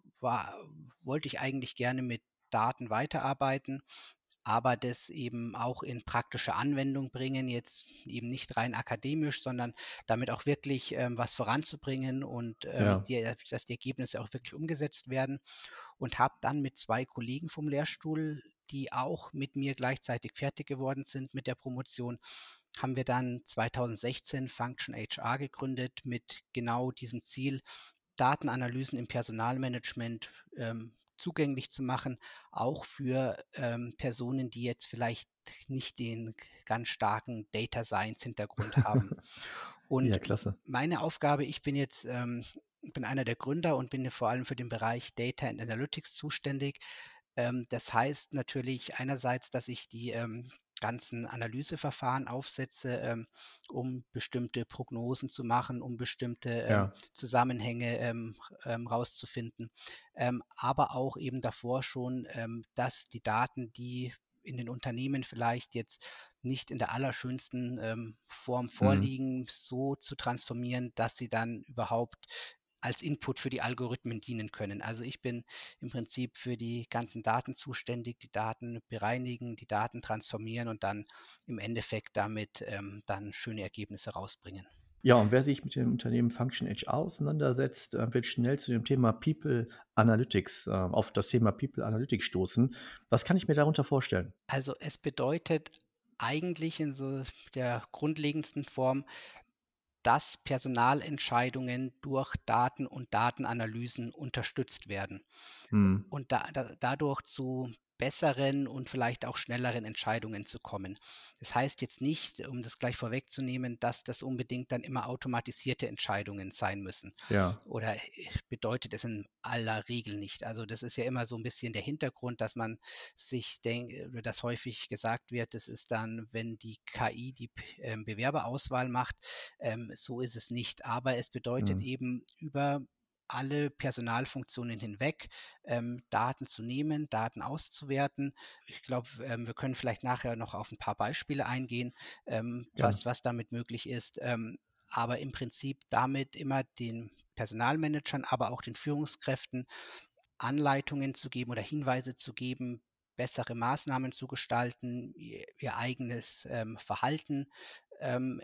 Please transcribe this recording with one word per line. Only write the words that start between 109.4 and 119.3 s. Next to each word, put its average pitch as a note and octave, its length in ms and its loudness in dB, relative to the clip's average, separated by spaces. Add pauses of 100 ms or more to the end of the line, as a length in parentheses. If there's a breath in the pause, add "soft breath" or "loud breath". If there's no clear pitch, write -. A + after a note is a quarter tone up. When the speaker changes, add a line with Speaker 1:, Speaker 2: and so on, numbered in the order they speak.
Speaker 1:
Entscheidungen G#2+ 600 -2
zu - 140 -8
kommen. G2 400 -6 (400 loud breath)
Das - 160 -4
heißt C3+ 260 2
jetzt - 200 -6
nicht, - 440 -2
um B2+ 160 -4
das A2+ 160 -8
gleich A#2+ 200 0
vorwegzunehmen, B2+ 800 -2
dass A#2+ 240 0
das - 180 -6
unbedingt B2+ 520 -2
dann B2 100 0
immer C3 240 -2
automatisierte B2 800 -2
Entscheidungen G2+ 640 -2
sein G2+ 300 -2
müssen. G2 320 -8 (160 loud breath)
Speaker 2:
Ja. G2 340 6
Speaker 1:
Oder, A2 320 -2
äh, - 60 -8 (480)
bedeutet A2+ 440 -2
es G#2 120 -4
in G#2+ 200 -4 (160)